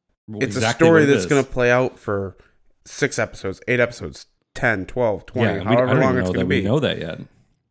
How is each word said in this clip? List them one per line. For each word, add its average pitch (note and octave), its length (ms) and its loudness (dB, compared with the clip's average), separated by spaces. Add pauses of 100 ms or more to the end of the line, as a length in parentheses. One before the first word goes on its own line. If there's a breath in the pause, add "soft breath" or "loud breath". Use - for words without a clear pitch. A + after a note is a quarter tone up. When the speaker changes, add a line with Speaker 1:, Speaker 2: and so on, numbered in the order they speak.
(280)
Speaker 1:
it's G#2+ 280 -6
Speaker 2:
Exactly A#2+ 320 2
Speaker 1:
a - 20 8
story D#3+ 120 6
Speaker 2:
what C#3+ 80 4
it - 40 4
Speaker 1:
that's F#2+ 120 2
Speaker 2:
is. - 40 -4
Speaker 1:
gonna C#3 140 2
play B2 260 0
out B2+ 300 0
for G2 360 -6 (500 soft breath)
six - 340 -4
episodes, G2 480 -8
eight B2 120 0
episodes, A#2 460 -4 (300)
ten, G#2 320 -2
twelve, A2+ 400 -2
twenty, A2 260 0
Speaker 2:
Yeah, G2 60 -6
and G2 100 -4
we, A#2 60 4
I - 20 4
Speaker 1:
however B2+ 160 2
Speaker 2:
don't C3 80 4
Speaker 1:
long C3 120 4
Speaker 2:
even B2 80 0
Speaker 1:
it's - 80 -2
Speaker 2:
know - 40 -2
Speaker 1:
gonna F#2 120 -2
Speaker 2:
that F2+ 40 -2
we - 120 2
Speaker 1:
be. F#2+ 40 -2
Speaker 2:
know A#2+ 140 2
that F2 180 -2
yet. D#2+ 220 -10 (520)